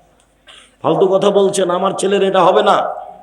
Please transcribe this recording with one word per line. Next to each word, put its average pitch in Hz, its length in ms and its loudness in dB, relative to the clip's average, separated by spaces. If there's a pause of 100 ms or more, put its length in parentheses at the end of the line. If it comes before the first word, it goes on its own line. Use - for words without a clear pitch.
(840)
ফালতু 170 240 0
কথা 190 240 0
বলছেন, 196 400 0
আমার 190 280 -2
ছেলের 196 240 0
এটা 190 180 0
হবে 190 220 2
না, 190 320 0 (280)